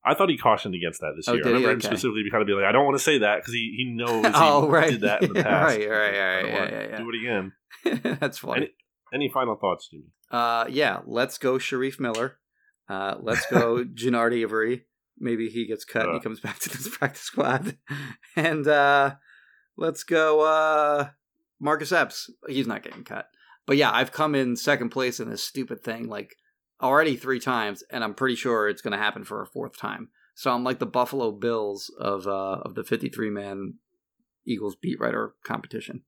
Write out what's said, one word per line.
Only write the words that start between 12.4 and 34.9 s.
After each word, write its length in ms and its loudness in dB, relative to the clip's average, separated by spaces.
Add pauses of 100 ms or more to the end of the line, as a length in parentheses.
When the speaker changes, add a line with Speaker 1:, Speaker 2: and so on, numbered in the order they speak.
Speaker 2:
Uh, 320 -4
let's 280 -2
go 340 4
Speaker 1:
<laughs> 100 -8
Speaker 2:
Jannard 400 2
Avery. 520 -2 (320)
Maybe 300 -4
he 180 -4
gets 200 -8
cut 180 -2
and 120 0
he 40 -4
Speaker 1:
Uh. 40 -10
Speaker 2:
comes 160 -8
<laughs> 20 -16
back 180 -10
to 100 -6
this 200 -10
practice 320 -6
squad. 560 -2 (580)
And, 320 0
uh, 480 6 (640)
let's 260 -2
go, 380 4
uh, 680 4 (520)
Marcus 320 0
Epps. 360 0 (200)
He's 180 -2
not 160 -6
getting 220 -16
cut. 240 -12 (360)
But 120 2
yeah, 160 4
I've 180 2
come 240 0
in 220 0
second 320 0
place 320 -2
in 80 -8
this 140 -8
stupid 380 -8
thing, 280 -8
like, 260 -12 (460)
already 340 4
three 240 -4
times, 420 -4 (100)
and 120 -4
I'm 120 -4
pretty 200 -2
sure 320 0
it's 140 -4
gonna 160 -4
happen 260 -2
for 180 -10
a 60 -8
fourth 300 -12
time. 320 -8 (240)
So 180 -2
I'm 140 0
like 140 -2
the 60 -2
Buffalo 460 -2
Bills 680 -4
of, 300 -2
uh, 380 -2
of 100 -8
the 80 -6
fifty-three 460 -4
man 460 -8 (720)
Eagles 300 -6
beat 240 -6